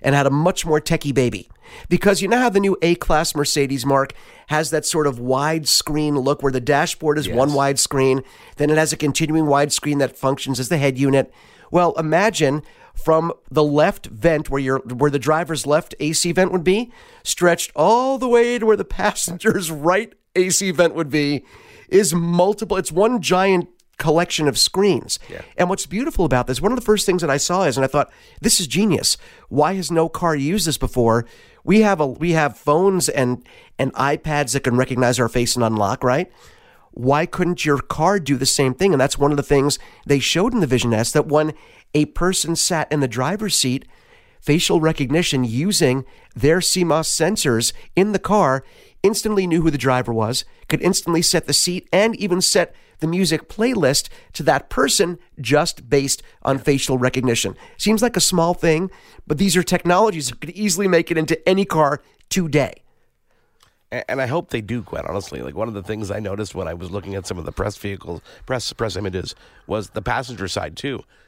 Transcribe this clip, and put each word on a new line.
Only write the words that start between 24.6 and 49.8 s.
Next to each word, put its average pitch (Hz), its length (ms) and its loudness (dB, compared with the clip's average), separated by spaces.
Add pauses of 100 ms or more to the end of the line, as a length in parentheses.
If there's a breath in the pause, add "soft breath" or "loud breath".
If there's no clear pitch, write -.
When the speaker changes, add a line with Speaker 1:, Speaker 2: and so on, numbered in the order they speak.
Speaker 2:
Yeah. - 120 -14 (160 loud breath)
Speaker 1:
And 175 120 2
what's 196 160 -4
beautiful 214 400 -2
about 123 220 0
this, 123 140 -4
one 208 120 0
of 254 40 -2
the 233 80 -6
first 208 200 2
things 180 160 0
that 165 80 -2
I 139 80 2
saw 180 260 0
is, 135 140 0
and 135 80 2
I - 20 -2
thought, - 240 0 (300 soft breath)
"This - 180 2
is 175 80 -4
genius. 180 480 0 (320 loud breath)
Why 147 280 2
has 180 140 -6
no 165 200 2
car 165 260 0
used 156 320 -2
this 147 100 -2
before?" 117 480 0 (380 soft breath)
We 214 180 4
have 202 200 4
a, 147 60 2
we 135 240 -4
have 147 260 0
phones 180 500 2
and, 127 380 -2 (320 loud breath)
and 131 160 -2
iPads 147 600 -2
that 135 100 -2
can 120 140 0
recognize 127 420 2
our 117 100 2
face 120 260 0
and 123 80 0
unlock, 110 400 0
right? 135 280 0 (580 soft breath)
Why 139 380 0
couldn't 175 380 -2
your 147 120 2
car 170 420 0
do 143 160 0
the 127 120 -2
same 131 260 0
thing? 185 200 2
And 139 60 2
that's 135 200 0
one 143 100 4
of 147 80 0
the 143 60 -2
things 143 340 2 (280 loud breath)
they 143 120 2
showed 170 360 0
in 247 60 0
the 175 80 2
Vision 117 240 0
S, 113 200 0
that 151 160 2
when 151 260 2 (400 soft breath)
a 151 120 2
person 170 500 -2
sat 160 360 -2
in 151 100 0
the 135 60 0
driver's 151 460 -4
seat, 131 320 -2 (540 soft breath)
facial 160 420 2
recognition 151 640 0
using 131 600 0 (320 soft breath)
their 151 260 2
C 180 220 0
mos 160 300 0
sensors 127 600 0 (220 loud breath)
in 196 160 2
the 190 80 -2
car 156 440 2 (400 soft breath)
instantly 208 420 0
knew 170 160 2
who 160 80 2
the 143 80 -2
driver 127 360 0